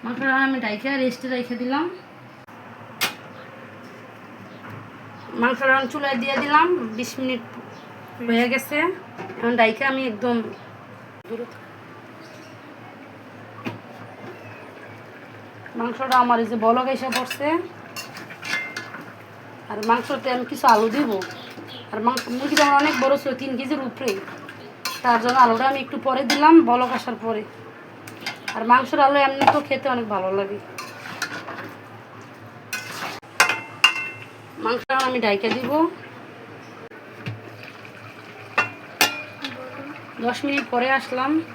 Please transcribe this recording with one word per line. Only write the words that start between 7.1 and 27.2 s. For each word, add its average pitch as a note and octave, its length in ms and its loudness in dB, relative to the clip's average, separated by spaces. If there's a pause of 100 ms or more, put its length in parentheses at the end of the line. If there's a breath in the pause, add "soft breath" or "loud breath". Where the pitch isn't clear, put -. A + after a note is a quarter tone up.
মিনিট B3+ 240 -2 (880)
হয়ে A#3 240 6
গেছে। C4+ 240 -2 (600)
এখন A#3 220 2
ঢাইকা A3 320 6
আমি C4+ 180 0
একদম A#3 260 0 (4000)
মাংসটা B3+ 460 0
আমার A#3+ 180 6
এই G#3+ 80 0
যে A#3+ 140 0
বলক B3 300 6
এসে B3+ 220 -4
পড়ছে। C4 300 -2 (2250)
আর G#3 80 -6 (120)
মাংসতে C#4 440 2
আমি B3 160 0
কিছু - 140 -4 (100)
আলু A3 220 6
দিব। C#4 140 2 (840)
আর G#3+ 140 -4
মাংস, - 160 2 (140)
মুরগিটা C#4+ 300 4
আমার C#4 160 8
অনেক D4+ 200 4
বড় C4+ 200 6
ছিল, C4+ 180 0
তিন C4+ 180 -4
কেজির C4+ 300 -2
উপরে, A#3+ 240 -2 (920)
তার A#3 180 6
জন্য B3 220 4
আলুটা A#3 260 6
আমি C#4 140 0
একটু - 120 -6 (100)
পরে C4 240 2
দিলাম, D4+ 240 10 (160)
বলক B3 280 4
আসার A#3+ 260 -4